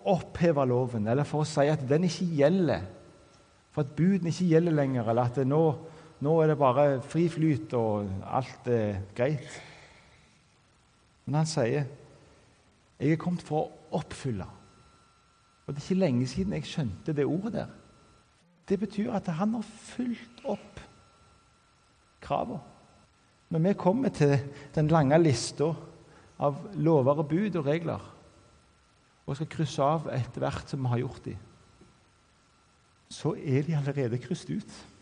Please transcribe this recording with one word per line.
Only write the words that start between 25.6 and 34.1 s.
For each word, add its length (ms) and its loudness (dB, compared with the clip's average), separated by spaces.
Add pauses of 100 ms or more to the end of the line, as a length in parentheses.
av 160 0 (160)
lover 480 4
og 80 -6
bud 320 0
og 80 -2
regler, 320 -2 (1200)
og 120 -6
skal 160 -8
krysse 320 0
av 240 0
etter 320 -4
hvert 320 -6
som 80 -4
vi 140 -2
har 80 0
gjort 260 -10
de, 60 -10 (1800)
så 240 -4
er 300 0
de 100 0
allerede 480 -2